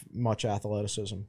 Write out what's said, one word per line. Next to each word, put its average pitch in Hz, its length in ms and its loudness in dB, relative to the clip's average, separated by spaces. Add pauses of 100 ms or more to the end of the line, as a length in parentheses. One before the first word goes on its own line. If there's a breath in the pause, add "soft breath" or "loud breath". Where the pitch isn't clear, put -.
(120)
much 117 340 2
athleticism, 104 720 0 (120)